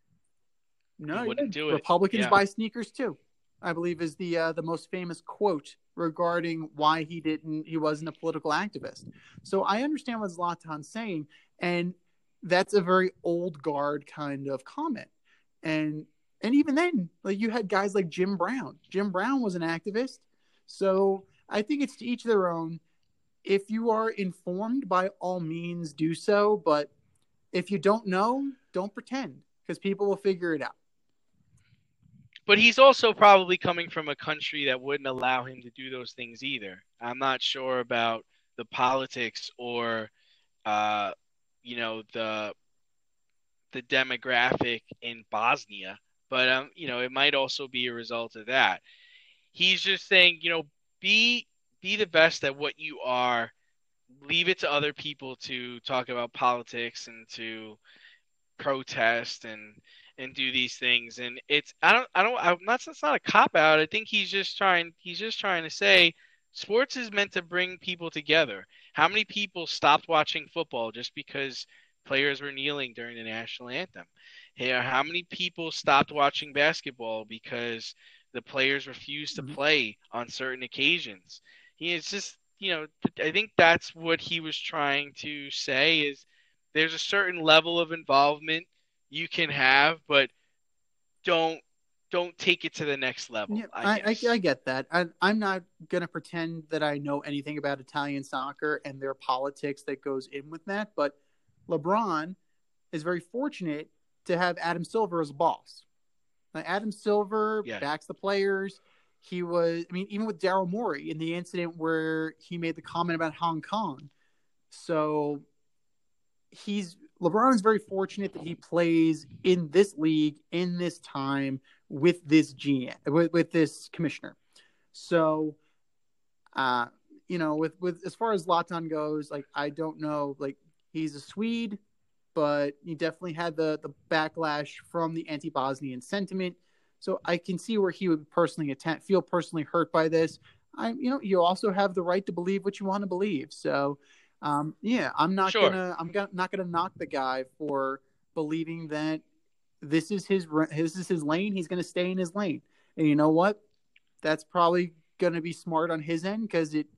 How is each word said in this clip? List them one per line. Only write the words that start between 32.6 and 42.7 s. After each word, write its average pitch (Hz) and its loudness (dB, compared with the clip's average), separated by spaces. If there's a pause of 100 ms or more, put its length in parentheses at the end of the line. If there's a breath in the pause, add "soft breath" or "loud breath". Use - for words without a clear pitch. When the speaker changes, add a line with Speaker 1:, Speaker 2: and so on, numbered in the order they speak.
Speaker 2:
also 262 10
probably 190 8
coming 170 -2
from 156 -6
a 143 -2
country 151 -4
that 127 0
wouldn't 139 -4
allow 127 0
him 127 -16
to 120 -18
do 131 -14
those 127 -10
things 117 -14
either. 104 -8 (180)
I'm 120 -6
not 131 -2
sure 131 -2
about 117 -2 (340)
the 113 -10
politics 127 -2
or, 117 -4 (540)
uh, 104 0 (500)
you 120 -10
know, 113 -4 (100)
the, 110 -4 (1160)